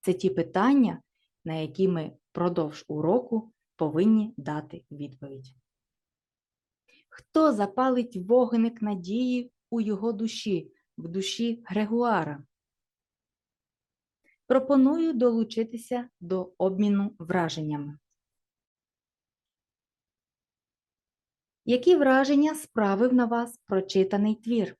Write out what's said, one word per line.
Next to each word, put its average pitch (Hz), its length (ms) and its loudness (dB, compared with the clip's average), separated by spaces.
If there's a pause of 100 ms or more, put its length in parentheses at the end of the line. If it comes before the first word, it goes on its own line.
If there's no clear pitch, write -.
Це 185 120 -2
ті 185 180 0
питання, 190 720 2 (420)
на 160 100 -8
які 160 340 -2
ми 165 300 -4 (200)
впродовж 170 500 -2
уроку 220 640 -2 (240)
повинні 208 600 2
дати 151 540 -10
відповідь. 135 640 -16 (1500)
Хто - 440 2
запалить 240 640 0
вогник 233 680 2
надії 226 720 -4 (180)
у 233 100 -2
його 214 320 -2
душі, 202 600 -6 (260)
в 160 100 -12
душі 226 580 -4
Грегуара? 208 800 -2 (2000)
Пропоную 269 680 4
долучитися 233 960 -2 (120)
до 185 380 -6
обміну 202 600 0
враженнями. 156 800 -4 (3750)
Які 247 320 4
враження 277 580 4
справив 226 600 0
на 247 100 4
вас 233 420 -4
прочитаний 196 680 0
твір? 226 460 -4